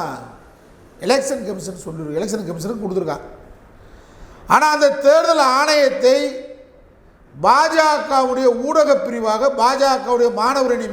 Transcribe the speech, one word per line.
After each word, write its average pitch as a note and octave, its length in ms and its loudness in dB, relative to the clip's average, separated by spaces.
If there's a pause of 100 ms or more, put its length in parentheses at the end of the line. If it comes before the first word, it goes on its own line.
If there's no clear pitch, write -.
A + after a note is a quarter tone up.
(1000)
எலெக்ஷன் C4 460 -2
கமிஷன் F#3 380 -10
சொல்லிருக்கு, D#3+ 340 -8
எலெக்ஷன் G#3 300 -4
கமிஷனுக்கு G3 360 -8
கொடுத்துருக்காங்க. F3+ 420 -6 (1300)
ஆனா C4+ 200 4
அந்த C#4+ 160 4 (160)
தேர்தல் D#4+ 360 4 (140)
ஆணையத்தை C#4 580 2 (1200)
பாஜகவுடைய C4 1120 2 (180)
ஊடக D4 300 2 (100)
பிரிவாக, A#3 520 -2
பாஜகவுடைய B3 800 2
மாணவர் B3 380 0
அணி A3+ 160 -6